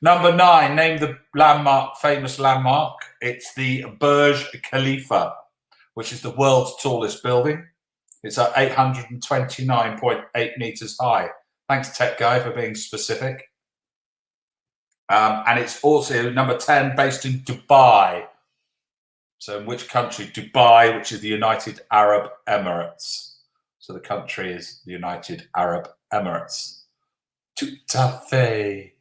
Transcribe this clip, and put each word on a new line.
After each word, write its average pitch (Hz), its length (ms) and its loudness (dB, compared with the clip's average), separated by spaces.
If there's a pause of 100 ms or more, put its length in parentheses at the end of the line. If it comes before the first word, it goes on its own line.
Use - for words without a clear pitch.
Number 175 320 6
nine, 165 420 6
name 160 220 2
the 147 200 -4 (160)
landmark, 147 640 4
famous 139 400 -2
landmark. 135 600 0 (220)
It's 120 340 -8
the 131 300 -4 (140)
Burj 143 460 2 (180)
Khalifa, 131 720 -2 (600)
which 113 180 -10
is 120 80 -12
the 120 100 -10
world's 131 520 0
tallest 117 400 -4
building. 147 440 -2 (560)
It's 107 160 -8
at 120 180 0
eight 135 160 0
hundred 131 380 -2
and 123 120 -14
twenty-nine 127 760 -2
point 120 220 -2 (140)
eight 117 240 -4
meters 110 420 -10
high. 123 280 0 (400)
Thanks, 131 280 -4
tech 117 220 -4
guy, 120 220 0
for 120 100 -6
being 117 240 -8
specific. 113 760 -8 (1600)
Um, 107 380 2
and 117 120 2
it's - 240 -6
also 135 480 2
number 127 280 -2
ten, 139 380 0
based 135 280 -2
in 131 160 -4
Dubai. 107 840 4 (1120)
So 104 200 -12
in 104 80 -12
which 120 220 -10
country? 117 380 -4
Dubai, 117 680 6
which 101 160 -8
is 107 80 -8
the 107 80 -8
United 110 520 -2 (100)
Arab 104 400 4 (180)
Emirates. 90 880 -6 (420)
So - 140 -20
the 92 80 -14
country - 520 -10
is - 340 -14
the 90 60 -16
United 87 600 -12
Arab 90 340 -2 (240)
Emirates. - 720 -8 (720)
Tout - 380 -8
à 127 340 -2
fait. 107 720 -2